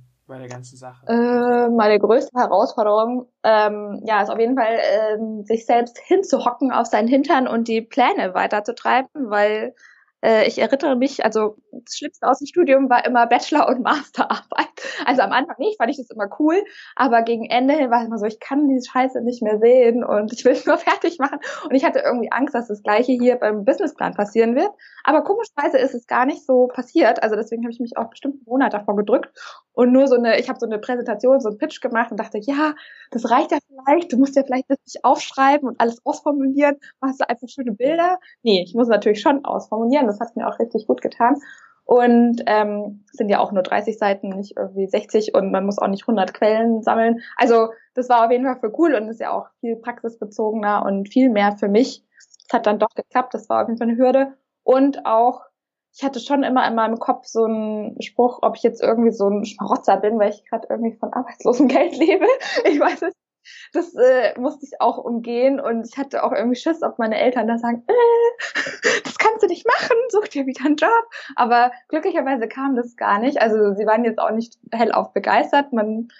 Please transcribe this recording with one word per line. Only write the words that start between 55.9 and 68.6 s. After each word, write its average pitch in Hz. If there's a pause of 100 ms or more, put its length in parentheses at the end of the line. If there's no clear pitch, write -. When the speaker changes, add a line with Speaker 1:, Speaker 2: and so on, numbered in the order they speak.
Speaker 2:
ich -
hatte 269
schon 277
immer 254
in 226
meinem 226
Kopf -
so 226
einen 214
Spruch, -
ob -
ich -
jetzt 233
irgendwie 226
so 202
ein 208
Schmarotzer 202
bin, 214
weil 208
ich -
grad 226
irgendwie 226
von -
Arbeitslosengeld 254
<laughs> -
lebe. 370 (380)
Ich 302
weiß -
es. 349 (600)
Das, 339
äh, 247
musste 285
ich -
auch 247
umgehen 240
und 233
ich -
hatte 277
auch 233
irgendwie 233
Schiss, 320
ob -
meine 220
Eltern 247
da 233
sagen, 233
äh, 466